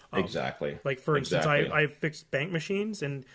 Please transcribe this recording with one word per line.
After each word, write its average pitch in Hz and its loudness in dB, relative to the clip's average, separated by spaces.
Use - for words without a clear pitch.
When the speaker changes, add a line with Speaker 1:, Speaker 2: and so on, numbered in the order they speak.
Speaker 1:
Um, 98 2
Speaker 2:
Exactly. 71 -4
Speaker 1:
like, 139 -2
for 151 2
instance, 156 2
I, 147 4
Speaker 2:
Exactly. 151 2
Speaker 1:
I 147 2
fixed - -6
bank 147 -2
machines, 196 -2
and 139 -4